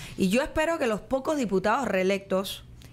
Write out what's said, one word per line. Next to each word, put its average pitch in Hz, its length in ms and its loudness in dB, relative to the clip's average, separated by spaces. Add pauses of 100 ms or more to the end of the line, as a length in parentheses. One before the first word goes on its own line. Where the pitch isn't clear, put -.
(180)
Y 190 120 4
yo 247 140 4
espero 320 340 0
que 294 80 0
los 214 160 0
pocos 269 360 -2
diputados 214 500 2
reelectos 190 800 0 (280)